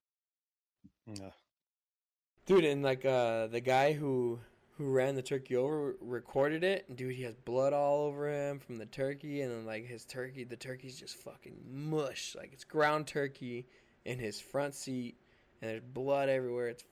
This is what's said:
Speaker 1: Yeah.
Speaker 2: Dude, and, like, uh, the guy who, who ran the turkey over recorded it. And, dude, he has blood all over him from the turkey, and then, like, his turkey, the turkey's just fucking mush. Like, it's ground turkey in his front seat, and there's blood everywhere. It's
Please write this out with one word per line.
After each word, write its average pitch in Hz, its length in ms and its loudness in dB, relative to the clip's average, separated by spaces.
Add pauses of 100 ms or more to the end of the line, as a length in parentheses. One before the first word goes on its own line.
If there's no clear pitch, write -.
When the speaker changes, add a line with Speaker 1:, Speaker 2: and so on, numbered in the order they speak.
(1080)
Speaker 1:
Yeah. 95 240 -12 (1120)
Speaker 2:
Dude, 185 180 8
and, 143 200 4
like, 131 200 2
uh, 117 440 4
the 117 120 0
guy 131 320 6
who, 127 480 2 (380)
who 143 140 -4
ran 131 240 4
the 131 60 -2
turkey 131 360 -2
over 143 420 0
recorded 139 640 0
it. 190 240 2
And, 127 100 -12
dude, 127 180 -4
he 127 80 -8
has 113 120 -8
blood 131 380 2
all 143 320 4
over 147 240 -2
him 143 300 -2
from 123 180 -12
the 110 80 -8
turkey, 143 560 -4
and 127 100 -2
then, 113 140 -6
like, 110 200 -6
his 120 200 -14
turkey, 131 380 -10
the 120 120 -10
turkey's 131 420 -12
just - 200 -14
fucking - 400 -18 (120)
mush. 147 680 -4
Like, - 160 -14
it's - 100 -20
ground 151 420 2
turkey 135 640 -6 (380)
in 123 120 -6
his 110 240 -6
front 143 320 -4
seat, 123 440 -8 (440)
and 113 80 -6
there's 113 140 -6 (100)
blood 139 360 0
everywhere. 123 400 0
It's 120 220 -12